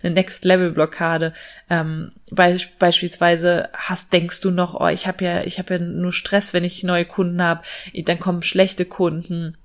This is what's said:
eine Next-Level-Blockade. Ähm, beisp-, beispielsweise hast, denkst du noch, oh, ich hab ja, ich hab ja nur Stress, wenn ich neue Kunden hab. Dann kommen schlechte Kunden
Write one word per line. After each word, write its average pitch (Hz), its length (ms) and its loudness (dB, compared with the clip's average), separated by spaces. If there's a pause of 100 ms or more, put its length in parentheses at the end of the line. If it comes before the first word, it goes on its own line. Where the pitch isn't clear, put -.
eine 175 100 -2
Next-Level-Blockade. 165 1200 0 (380)
Ähm, 160 400 -2 (180)
beisp-, 180 480 2
beispielsweise 175 960 2
hast, - 400 -4
denkst 175 280 2
du 190 100 2
noch, 180 280 -2
oh, 175 100 2
ich 180 180 -2
hab 185 140 -4
ja, 175 200 0
ich - 160 -6
hab 185 140 -6
ja 180 80 0
nur 175 340 -2
Stress, - 400 0
wenn 175 100 2
ich 175 200 -6
neue 175 220 2
Kunden 175 360 -2
hab. 165 240 0 (300)
Dann 170 240 -2
kommen 175 240 -2
schlechte 185 420 2
Kunden 170 800 -4